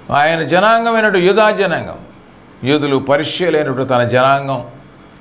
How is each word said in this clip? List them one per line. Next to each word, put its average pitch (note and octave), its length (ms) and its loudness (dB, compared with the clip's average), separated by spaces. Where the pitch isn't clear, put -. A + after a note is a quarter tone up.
ఆయన D#3 300 2
జనాంగమైనటు G#3+ 760 2
యూదా G3+ 320 4
జనాంగం, E3 460 -2
యూదులు C#3+ 320 0
పరిచయులైనటు D3 880 -2
తన B2 200 0
జనాంగం C3 600 0